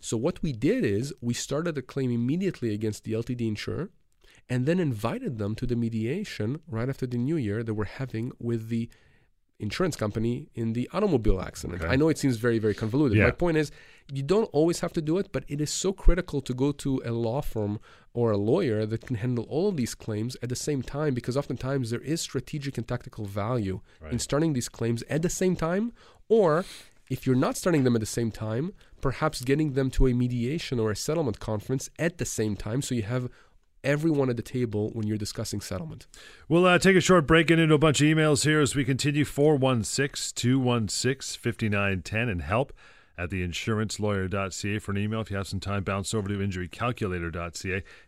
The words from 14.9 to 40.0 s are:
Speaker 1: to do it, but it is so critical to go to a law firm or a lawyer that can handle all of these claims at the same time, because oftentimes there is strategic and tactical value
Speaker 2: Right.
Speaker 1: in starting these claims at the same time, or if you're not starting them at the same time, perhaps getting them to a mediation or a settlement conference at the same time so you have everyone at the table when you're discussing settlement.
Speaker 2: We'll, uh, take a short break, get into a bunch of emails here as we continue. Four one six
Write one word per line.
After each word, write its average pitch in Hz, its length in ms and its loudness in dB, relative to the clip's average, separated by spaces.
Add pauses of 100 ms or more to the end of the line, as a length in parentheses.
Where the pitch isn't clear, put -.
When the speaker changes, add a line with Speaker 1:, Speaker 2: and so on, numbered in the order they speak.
Speaker 1:
to 170 100 -2
do 156 160 0
it, - 140 -6
but - 160 -4
it 147 120 -4
is 151 100 -2
so - 220 -2
critical 170 480 6
to 127 140 -4
go 131 160 2
to 139 340 -2
a 117 60 -4
law 117 300 -2
firm 107 400 -2 (340)
or 117 160 2
a 104 60 2
lawyer 110 500 2
that 110 180 -4
can 127 120 -4
handle 120 320 -2
all 165 200 0
of 196 80 -2
these 120 200 -2
claims 113 460 -6
at 120 60 -6
the 123 80 -6
same 147 240 -2
time, 147 320 -4
because 120 240 -4
oftentimes 135 540 -4
there 117 100 -4
is 160 200 -4
strategic 139 580 -6
and 120 80 -6
tactical - 380 -8
value 101 560 -2 (200)
Speaker 2:
Right. - 120 -10
Speaker 1:
in 117 80 -2
starting 156 320 0
these 123 160 -2
claims 117 420 -2
at 160 120 0
the 175 60 0
same 185 280 0
time, 190 360 -2 (360)
or 185 360 6 (460)
if - 160 -6
you're 131 100 6
not 170 200 2
starting 165 260 2
them 123 140 4
at 110 40 0
the 107 60 -2
same 117 240 -2
time, 113 420 -4 (280)
perhaps 151 420 0
getting 143 300 2
them 135 180 2
to 135 160 6
a 127 80 4
mediation 123 640 -2
or 110 140 2
a 101 40 -4
settlement 147 440 -2
conference 110 580 -4
at 170 200 -2
the 123 60 -4
same 107 300 -2
time 110 260 -4
so 131 140 -4
you 117 80 0
have 123 260 -4 (560)
everyone 143 440 2
at 120 80 0
the 110 60 -4
table 110 500 -2
when 110 140 -4
you're 107 100 0
discussing 104 440 -6
settlement. - 460 -8 (420)
Speaker 2:
We'll, 175 180 6
uh, 180 120 8
take 190 180 8
a 170 40 8
short 170 280 6
break, 160 180 6
get 165 140 6
into 156 140 6
a 147 40 8
bunch 143 220 4
of 147 60 6
emails 156 380 4
here 151 160 4
as 135 140 2
we 139 100 0
continue. 143 400 0
Four 151 320 4
one 127 280 2
six - 480 -4